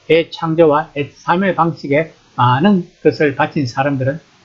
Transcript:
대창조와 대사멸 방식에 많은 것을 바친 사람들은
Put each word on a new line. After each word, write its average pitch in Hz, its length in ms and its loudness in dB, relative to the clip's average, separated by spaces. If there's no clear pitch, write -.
대창조와 160 840 0
대사멸 170 640 -4
방식에 160 580 -2
많은 160 540 2
것을 147 320 0
바친 151 320 -2
사람들은 135 520 -4